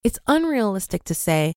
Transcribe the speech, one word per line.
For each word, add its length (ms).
It's 240
unrealistic 760
to 100
say 420